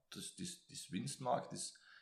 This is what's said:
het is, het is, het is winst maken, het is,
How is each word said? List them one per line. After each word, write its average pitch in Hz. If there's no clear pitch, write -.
het -
is, -
het -
is, 90
het -
is -
winst 123
maken, 127
het -
is, -